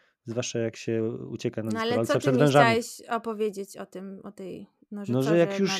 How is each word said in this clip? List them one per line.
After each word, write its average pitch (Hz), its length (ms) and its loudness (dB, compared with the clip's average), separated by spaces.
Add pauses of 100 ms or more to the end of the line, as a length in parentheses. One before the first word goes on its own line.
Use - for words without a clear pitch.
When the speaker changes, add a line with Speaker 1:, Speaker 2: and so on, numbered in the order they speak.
(260)
Speaker 1:
Zwłaszcza 120 320 -4
jak 113 180 -2
się 113 260 -2 (280)
ucieka 113 320 -6
na 110 80 -4
Speaker 2:
No 110 100 -4
ale 226 160 -2
Speaker 1:
deskorolce 113 160 2
Speaker 2:
co 131 60 4
ty - 20 -6
Speaker 1:
przed 131 140 2
Speaker 2:
mi 127 60 4
Speaker 1:
wężami. 147 240 8
Speaker 2:
chciałeś 226 360 0
opowiedzieć 214 760 -6
o 196 100 -12
tym, 190 380 -14
o 196 80 -16
tej, 190 340 -14 (240)
no, 208 140 -12
że 151 80 -2
Speaker 1:
No, 131 100 4
Speaker 2:
co, 135 60 0
Speaker 1:
że 170 100 6
jak 170 140 4
Speaker 2:
że 196 60 -2
Speaker 1:
już 190 220 2